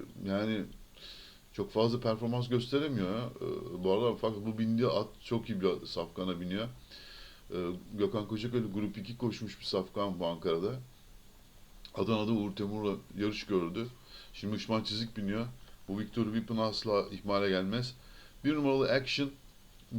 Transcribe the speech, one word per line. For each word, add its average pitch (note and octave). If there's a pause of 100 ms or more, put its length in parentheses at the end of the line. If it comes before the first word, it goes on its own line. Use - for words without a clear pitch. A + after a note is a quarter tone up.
(260)
yani G#2 (880)
çok G2
fazla A#2
performans A#2
gösteremiyor B2
ya. B2
E, E2
bu F#2+
arada A2
fakat G#2+
bu A2
bindiği A2+
at G2+ (160)
çok A#2
iyi F#2+
bir F#2
safkana F2
biniyor. F#2+ (840)
E, - (420)
Gökhan G2+
Kocakaya A2+ (100)
grup G#2
iki A#2
koşmuş A2
bir -
safkan F#2+
bu F2
Ankara'da. E2+ (1200)
Adana'da G#2+
Uğur G#2
Temur'la G#2 (220)
yarış G#2
gördü. F#2 (460)
Şimdi G2+
Hışman A2
Çizik G#2+
biniyor. G#2+ (420)
Bu G2
Victoria G#2+
Weapon A2+
asla G#2+
ihmale G2+
gelmez. F#2+ (500)
Bir D3
numaralı C3+
Action C#3 (680)